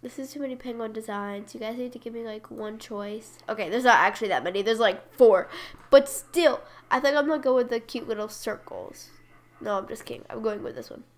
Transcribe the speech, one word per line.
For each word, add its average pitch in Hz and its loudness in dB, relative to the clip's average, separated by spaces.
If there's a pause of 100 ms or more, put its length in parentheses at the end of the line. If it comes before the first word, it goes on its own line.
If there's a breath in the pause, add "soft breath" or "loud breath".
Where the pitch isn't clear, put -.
this 247 -14
is 269 -12
too 285 -12
many 262 -6
penguin 233 -10
designs. 202 -10
You 233 -12
guys 226 -8
need 247 -8
to 240 -14
give 226 -12
me, 233 -10
like, 220 -12
one 220 -10
choice. 208 -12 (100)
Okay, 214 -4
there's 233 -2
not 240 8
actually 202 2
that 143 0
many. 185 -2
There's, 220 0
like, 220 0
four. 208 8 (420 loud breath)
But 277 10
still, - 0 (280 loud breath)
I - 2
think 277 2
I'm 294 2
gonna 302 0
go 262 2
with 247 2
the 240 -2
cute 233 -10
little 214 -6
circles. - -12 (500)
No, 208 -4
I'm 190 -6
just 220 -14
kidding. - -12
I'm 226 -10
going 214 -4
with - -10
this 120 -14
one. - -18 (140)